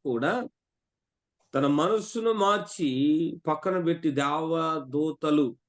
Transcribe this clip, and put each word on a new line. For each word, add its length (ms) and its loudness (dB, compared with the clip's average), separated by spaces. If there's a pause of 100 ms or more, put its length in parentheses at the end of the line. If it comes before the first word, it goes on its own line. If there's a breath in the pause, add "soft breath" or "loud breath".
కూడా 440 -2 (1080)
తన 120 2
మనస్సును 640 2
మార్చి 580 0 (580)
పక్కన 360 0
పెట్టి 280 0
దేవదూతలు, 1400 0 (140)